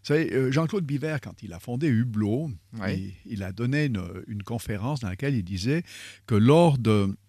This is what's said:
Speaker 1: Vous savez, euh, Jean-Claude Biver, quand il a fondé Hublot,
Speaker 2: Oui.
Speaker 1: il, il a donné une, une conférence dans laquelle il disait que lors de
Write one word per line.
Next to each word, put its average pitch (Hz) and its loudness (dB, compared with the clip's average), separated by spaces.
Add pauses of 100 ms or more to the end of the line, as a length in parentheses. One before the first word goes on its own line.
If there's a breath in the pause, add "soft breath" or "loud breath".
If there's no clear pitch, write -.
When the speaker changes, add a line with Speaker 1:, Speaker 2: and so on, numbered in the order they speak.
Speaker 1:
Vous 143 0
savez, 156 2
euh, 131 2
Jean-Claude 165 0
Biver, 147 -4
quand - -16
il 95 -12
a 85 -12
fondé 123 -2
Hublot, 113 2 (220)
Speaker 2:
Oui. 98 -4 (100)
Speaker 1:
il, - -10
il 98 -6
a 95 -6
donné 127 0
une, 113 -2 (280)
une 104 -8
conférence 117 -6
dans 113 -6
laquelle 135 -2
il 110 0
disait 98 -2 (460 loud breath)
que 113 2
lors 143 8
de 104 2 (120)